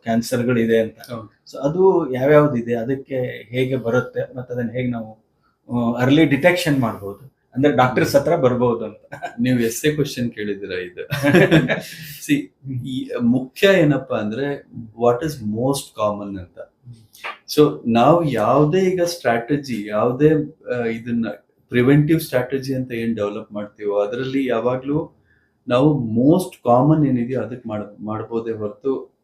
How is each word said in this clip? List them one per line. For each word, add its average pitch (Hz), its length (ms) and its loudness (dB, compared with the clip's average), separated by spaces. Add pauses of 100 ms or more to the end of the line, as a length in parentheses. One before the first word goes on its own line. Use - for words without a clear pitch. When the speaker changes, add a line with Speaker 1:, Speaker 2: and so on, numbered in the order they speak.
Speaker 1:
ಕ್ಯಾನ್ಸರ್‌ಗಳು 117 560 0
ಇದೆ 113 200 4
ಅಂತ. 110 180 -2 (140)
Speaker 2:
ಹೌದು. 110 400 -14
Speaker 1:
So - 60 -14
ಅದು 165 560 2
ಯಾವ್ಯಾವ್ದು 143 420 4
ಇದೆ, 117 200 -4
ಅದಕ್ಕೆ 127 720 -6
ಹೇಗೆ 127 260 -2
ಬರುತ್ತೆ, 123 600 -2
ಮತ್ತೆ 123 160 -12
ಅದನ್ನ 120 180 -6
ಹೇಗೆ 123 200 -4
ನಾವು, 110 320 -10 (460)
ಆ, 120 320 -2
ಅರ್ಲಿ 147 240 4
ಡಿಟೆಕ್ಷನ್ 147 540 2
ಮಾಡ್ಬೋದು, 101 540 -6 (220)
ಅಂದ್ರೆ 139 180 2
ಡಾಕ್ಟರ್ಸ್ 127 420 2
ಹತ್ರ 156 200 2
ಬರ್ಬೋದು 120 500 0
ಅಂತ. 104 120 -12 (420)
Speaker 2:
ನೀವು 127 200 2
ಎಸ್ 113 260 -2
ಎ 151 60 2
ಕ್ವೆಶ್ಚನ್ 131 400 -4
ಕೇಳಿದ್ದೀರಾ 98 480 -8
ಇದು. 90 260 -12
Speaker 1:
<laughs> 175 600 4 (640)
Speaker 2:
See, - 240 -2 (340)
ಈ 131 220 -8 (120)
ಮುಖ್ಯ 127 460 0
ಏನಪ್ಪಾ 147 500 2
ಅಂದ್ರೆ 123 520 -6 (320)
what 120 240 4
is 135 140 -8 (100)
most 123 500 -4
common 101 400 -4
ಅಂತ. - 180 -18 (1000)
So 147 320 4
ನಾವು 131 360 4
ಯಾವುದೇ 143 560 2
ಈಗ 185 220 0
ಸ್ಟ್ರಾಟಜಿ, 120 840 -2
ಯಾವುದೇ, 123 420 2 (440)
ಆ, 120 100 -4
ಇದನ್ನ 113 440 -4 (420)
ಪ್ರಿವೆಂಟಿವ್ 147 520 4
ಸ್ಟ್ರಾಟಜಿ 131 520 -4
ಅಂತ 127 180 -6
ಏನ್ 117 240 -4
ಡೆವಲಪ್ 104 380 -6
ಮಾಡ್ತೀವೋ 104 460 -4
ಅದರಲ್ಲಿ 131 460 -2
ಯಾವಾಗ್ಲೂ 127 640 -2 (560)
ನಾವು 135 300 4
ಮೋಸ್ಟ್ 123 640 2
ಕಾಮನ್ 139 440 4
ಏನಿದೆಯೋ 123 340 -2
ಅದಕ್ಕೆ 113 280 -10
ಮಾಡ್-, 104 360 -10
ಮಾಡ್ಬೋದೇ 113 460 -6
ಹೊರತು 107 720 -6